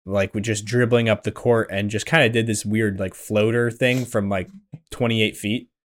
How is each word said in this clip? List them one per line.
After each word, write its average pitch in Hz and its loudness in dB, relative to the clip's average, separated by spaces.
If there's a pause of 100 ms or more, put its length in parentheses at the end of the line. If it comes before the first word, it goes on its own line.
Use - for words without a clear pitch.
like, 98 -2
with 107 -4
just 107 -4
dribbling 117 2
up 107 2
the 104 -2
court 117 0
and 101 -2
just 107 -4
kinda 151 4
did 113 0
this 110 -4
weird, 104 -2
like, 95 -6
floater 113 0
thing 123 0
from, 104 -2
like, 95 -2 (420)
twenty-eight 113 0
feet 107 -4 (260)